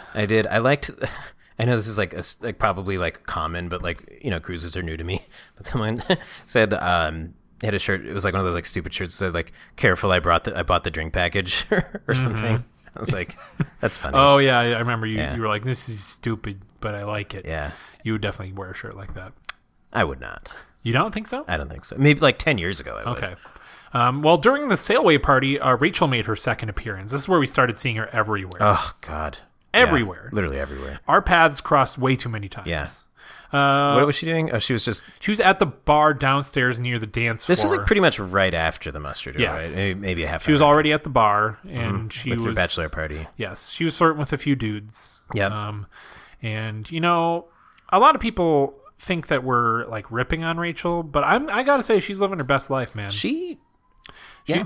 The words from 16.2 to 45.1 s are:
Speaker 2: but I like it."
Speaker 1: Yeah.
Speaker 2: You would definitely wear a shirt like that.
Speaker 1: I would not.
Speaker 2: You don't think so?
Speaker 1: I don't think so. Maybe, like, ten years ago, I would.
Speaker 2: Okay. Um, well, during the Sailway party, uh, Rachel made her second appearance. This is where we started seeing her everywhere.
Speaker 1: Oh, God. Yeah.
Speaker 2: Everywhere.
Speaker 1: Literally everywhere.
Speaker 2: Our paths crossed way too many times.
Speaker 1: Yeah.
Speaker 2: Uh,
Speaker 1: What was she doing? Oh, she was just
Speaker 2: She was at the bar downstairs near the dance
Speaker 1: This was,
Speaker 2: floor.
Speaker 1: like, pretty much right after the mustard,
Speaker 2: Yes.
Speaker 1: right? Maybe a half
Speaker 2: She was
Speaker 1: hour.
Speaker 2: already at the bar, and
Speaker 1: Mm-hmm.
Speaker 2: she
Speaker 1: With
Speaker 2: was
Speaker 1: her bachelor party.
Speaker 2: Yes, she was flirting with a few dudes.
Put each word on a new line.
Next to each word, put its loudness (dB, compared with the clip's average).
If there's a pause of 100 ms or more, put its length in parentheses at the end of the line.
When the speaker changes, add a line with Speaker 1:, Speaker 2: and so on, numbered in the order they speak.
Speaker 2:
but -6
I -8
like -6
it." -12
Speaker 1:
Yeah. -6 (320)
Speaker 2:
You -2
would -2
definitely -6
wear -10
a -14
shirt -14
like -14
that. -14 (600)
Speaker 1:
I 2
would -4
not. -14 (280)
Speaker 2:
You -2
don't 0
think -8
so? -8
Speaker 1:
I -2
don't -8
think -14
so. -10
Maybe, 6
like, 4
ten 0
years -2
ago, -10
I -6
would. -6
Speaker 2:
Okay. -6 (580)
Um, 2
well, 8
during 4
the 2
Sailway 4
party, 4
uh, 4
Rachel 2
made 0
her -2
second -2
appearance. -8
This -2
is -2
where 6
we 2
started 2
seeing -2
her -4
everywhere. -2
Speaker 1:
Oh, 4
God. -8 (360)
Yeah. 6
Speaker 2:
Everywhere. 0
Speaker 1:
Literally -2
everywhere. -10 (100)
Speaker 2:
Our 6
paths 4
crossed 2
way 2
too -4
many -8
times. -14
Speaker 1:
Yeah. -4 (640)
Speaker 2:
Uh, 4
Speaker 1:
What 6
was 2
she -6
doing? 0
Oh, 0
she -2
was -2
just -4 (160)
Speaker 2:
She -2
was 0
at 6
the 2
bar 4
downstairs 0
near -2
the -6
dance -2
Speaker 1:
This 4
was, 2
Speaker 2:
floor. 0
Speaker 1:
like, -2
pretty 6
much 4
right 2
after -2
the -10
mustard, -8
Speaker 2:
Yes. -2
Speaker 1:
right? -2
Maybe -4
a -4
half -6
Speaker 2:
She 2
was 6
Speaker 1:
hour. 8
Speaker 2:
already 4
at 0
the -8
bar, 2
and -4
Speaker 1:
Mm-hmm. -6
Speaker 2:
she -8
Speaker 1:
With -2
Speaker 2:
was -2
Speaker 1:
her -2
bachelor -2
party. -8 (100)
Speaker 2:
Yes, -10
she -4
was -2
flirting 4
with -4
a 0
few 0
dudes. -8 (120)